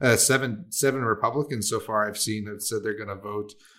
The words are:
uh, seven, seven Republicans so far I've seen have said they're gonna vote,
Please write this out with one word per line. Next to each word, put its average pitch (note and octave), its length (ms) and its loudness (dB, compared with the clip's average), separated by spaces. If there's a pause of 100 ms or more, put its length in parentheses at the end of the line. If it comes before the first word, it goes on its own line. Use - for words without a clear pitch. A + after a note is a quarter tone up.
uh, A#2+ 160 6
seven, C3 540 2
seven C3+ 320 2
Republicans A#2 680 0
so A2 120 0
far G#2+ 260 0
I've G#2 120 -6
seen G#2+ 280 -2
have G#2 160 -10
said A2 200 -4
they're G#2+ 160 -2
gonna G2+ 160 -8
vote, G#2 380 -8 (260)